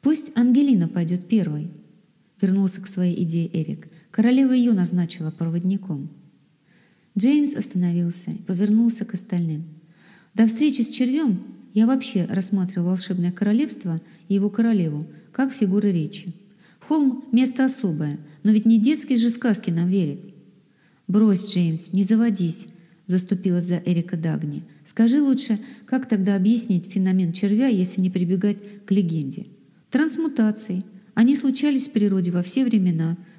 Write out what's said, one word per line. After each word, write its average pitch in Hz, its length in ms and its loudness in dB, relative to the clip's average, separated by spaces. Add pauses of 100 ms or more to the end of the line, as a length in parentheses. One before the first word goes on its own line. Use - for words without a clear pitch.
"Пусть - 340 0
Ангелина 240 540 4
пойдет 175 400 -2
первой", 160 420 0 (680)
вернулся 190 400 2
к - 80 -8
своей 180 340 -2
идее 165 300 -2
Эрик. - 360 -6 (220)
"Королева 254 420 4
ее 247 200 2
назначила 175 580 0
проводником". 170 800 -4 (1040)
Джеймс 285 380 2
остановился 175 800 -2
и - 100 -10
повернулся 214 640 2
к - 100 -12
остальным. 165 500 -4 (680)
"До 226 120 4
встречи 247 360 0
с 220 60 -2
червем 254 520 0 (340)
я 214 120 4
вообще 247 420 0
рассматривал 185 580 -2
волшебное 180 460 -2
королевство 202 680 -2 (280)
и 196 60 0
его 202 160 0
королеву 185 560 0 (240)
как 269 220 -2
фигуры 202 400 0
речи. 160 400 -4 (480)
Холм — 285 520 0
место 247 320 2
особое, 156 540 -2 (240)
но 208 80 2
ведь 214 160 4
не 226 120 6
детские 254 400 2
же 233 120 2
сказки 226 400 -2
нам 170 180 0
верить". 180 460 -2 (720)
"Брось, 202 460 2
Джеймс, 165 400 -2
не 190 100 2
заводись", 196 640 0 (400)
заступилась 185 580 0
за 180 200 -2
Эрика 175 320 -2
Дагни. 156 460 -4 (220)
"Скажи 233 380 2
лучше, 247 360 0 (280)
как 262 220 -4
тогда 196 280 0
объяснить 202 540 0
феномен 185 420 0
червя, 214 360 0
если 185 320 0
не 185 100 0
прибегать 185 520 -2 (220)
к - 60 -6
легенде?" 160 560 -2 (440)
"Трансмутации. 226 960 0 (300)
Они 247 220 4
случались 269 520 0
в - 40 -10
природе 190 380 2
во 180 120 0
все 262 220 0
времена, 175 520 2 (220)